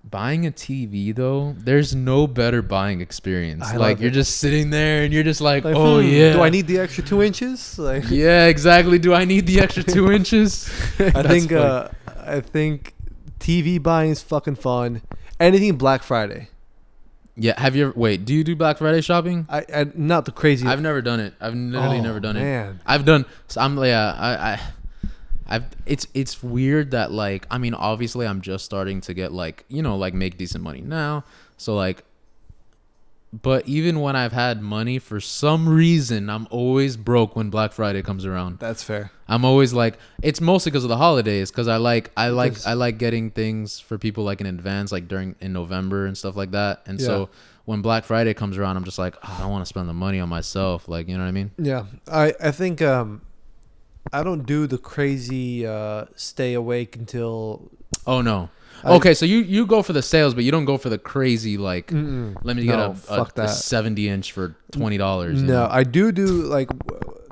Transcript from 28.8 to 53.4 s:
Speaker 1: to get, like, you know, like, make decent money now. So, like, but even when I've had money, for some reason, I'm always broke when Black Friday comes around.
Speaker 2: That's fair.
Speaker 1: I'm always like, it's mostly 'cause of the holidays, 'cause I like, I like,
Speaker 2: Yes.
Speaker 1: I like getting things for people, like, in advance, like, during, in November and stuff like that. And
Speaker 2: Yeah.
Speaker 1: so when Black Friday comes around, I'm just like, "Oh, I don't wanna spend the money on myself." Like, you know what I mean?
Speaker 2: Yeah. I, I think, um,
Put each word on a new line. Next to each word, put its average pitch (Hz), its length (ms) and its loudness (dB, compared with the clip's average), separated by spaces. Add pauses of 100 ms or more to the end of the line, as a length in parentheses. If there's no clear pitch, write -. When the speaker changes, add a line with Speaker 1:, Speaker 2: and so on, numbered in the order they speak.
Speaker 1:
to - 120 -12
get, 90 180 -6
like, 87 360 -8
you 147 140 -6
know, 110 160 -2
like, 92 160 -4
make 92 240 -4
decent 87 260 -8
money 76 160 -10
now. 147 440 -6 (340)
So, - 180 -6
like, 95 260 -4 (1400)
but 131 260 0
even 156 320 0
when 139 140 -2
I've 123 180 -2
had 120 300 -2
money, 110 380 -4
for 107 200 -8
some 160 480 0
reason, 151 600 4
I'm 110 220 -6
always 127 440 0
broke 113 380 2
when 107 160 -4
Black 107 220 -2
Friday 101 280 -2
comes 95 240 -6
around. 90 360 -6
Speaker 2:
That's 113 240 -8
fair. 104 260 -8 (160)
Speaker 1:
I'm 117 180 0
always 131 300 6
like, 117 240 0 (240)
it's 151 180 -2
mostly 170 300 2
'cause 139 140 -2
of 123 40 -4
the 117 80 0
holidays, 110 540 2
'cause 120 160 -4
I 113 120 0
like, 117 380 0
I 117 120 0
like, 123 240 0
Speaker 2:
Yes. - 140 -10
Speaker 1:
I 113 80 -2
like 120 240 -2
getting 113 340 -2
things 110 480 -6
for - 180 -10
people, 107 240 -4
like, 98 180 -4
in 101 60 -6
advance, 98 460 -6
like, 87 160 -8
during, 95 320 -8
in 95 120 -8
November 95 540 -4
and 98 100 -8
stuff 98 200 -10
like 98 160 -6
that. 101 340 -4
And 98 140 -10
Speaker 2:
Yeah. 131 60 -2
Speaker 1:
so 101 220 -2 (360)
when 107 180 -6
Black 113 220 0
Friday 113 300 0
comes 98 220 -6
around, 95 200 -2
I'm 92 80 -6
just 92 160 -12
like, 90 240 -6
"Oh, 101 120 -14
I - 60 -8
don't 95 80 -6
wanna 98 160 -4
spend 90 220 -8
the 82 60 -8
money 95 260 -4
on 87 80 -4
myself." 85 600 -4
Like, 85 200 -8
you 92 80 -6
know 92 80 -4
what 90 40 -4
I 90 40 -4
mean? 98 260 -4
Speaker 2:
Yeah. 135 280 -4 (240)
I, 156 300 2
I 156 120 0
think, 175 300 -4
um, 123 400 0 (880)